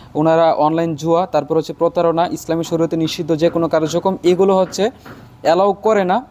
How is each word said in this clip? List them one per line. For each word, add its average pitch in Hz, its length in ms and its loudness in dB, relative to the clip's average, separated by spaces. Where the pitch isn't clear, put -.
ওনারা 160 380 4
অনলাইন 160 440 0
জুয়া, 165 300 0
তারপর 151 300 -2
হচ্ছে 160 160 -2
প্রতারণা, 165 540 0
ইসলামী 165 380 -4
শরীয়তে 165 320 -2
নিষিদ্ধ 160 400 -2
যে 160 140 2
কোনো 165 180 -2
কার্যক্রম 165 540 -2
এগুলো 180 340 4
হচ্ছে 190 340 -2
অ্যালাউ 185 300 2
করে 202 320 0
না। 202 260 -2